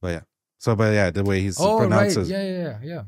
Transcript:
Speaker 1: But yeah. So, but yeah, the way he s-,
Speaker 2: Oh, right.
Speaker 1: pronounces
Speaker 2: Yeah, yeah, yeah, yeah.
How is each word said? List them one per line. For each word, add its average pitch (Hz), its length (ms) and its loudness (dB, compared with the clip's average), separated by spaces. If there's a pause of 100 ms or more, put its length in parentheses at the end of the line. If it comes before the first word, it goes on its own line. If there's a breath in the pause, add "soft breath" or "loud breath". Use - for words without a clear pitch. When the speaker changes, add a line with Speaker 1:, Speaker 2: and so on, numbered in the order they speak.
Speaker 1:
But 92 120 -6
yeah. 80 100 -6 (360)
So, 117 180 0
but 107 160 4
yeah, 101 180 2
the 95 140 -2
way 98 160 0
he 98 80 -2
s-, 90 120 -6
Speaker 2:
Oh, 208 200 2
right. - 80 2
Speaker 1:
pronounces 202 420 2
Speaker 2:
Yeah, 196 140 -4
yeah, 185 180 -6
yeah, 135 200 -8
yeah. 147 260 -12